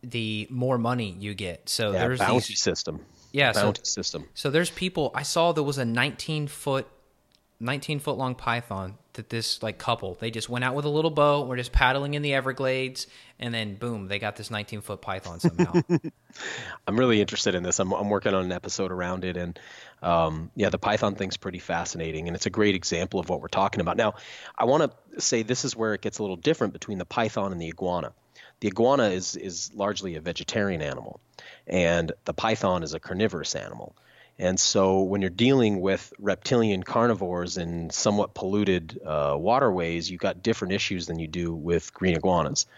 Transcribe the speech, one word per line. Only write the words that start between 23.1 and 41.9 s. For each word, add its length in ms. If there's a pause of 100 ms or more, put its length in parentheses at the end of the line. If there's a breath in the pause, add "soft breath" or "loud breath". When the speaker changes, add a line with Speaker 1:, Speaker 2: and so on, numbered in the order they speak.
Speaker 2:
of 100
what 120
we're 60
talking 340
about. 160
Now, 180 (420 loud breath)
I 80
wanna 240 (300)
say 240
this 220
is 100
where 180
it 80
gets 160
a 60
little 140
different 360
between 240
the 80
python 460
and 100
the 60
iguana, 460 (460 loud breath)
the 80
iguana 420
is, 260
is 380
largely 420
a 60
vegetarian 600
animal, 380 (480 loud breath)
and 440 (140)
the 80
python 500
is 100
a 60
carnivorous 560
animal. 400 (420 soft breath)
And 200
so 440
when 200
you're 80
dealing 520
with 360
reptilian 640
carnivores 760
in 320
somewhat 440
polluted, 720
uh, 320
waterways, 720
you've 120
got 200
different 320
issues 340
than 120
you 80
do 260
with 400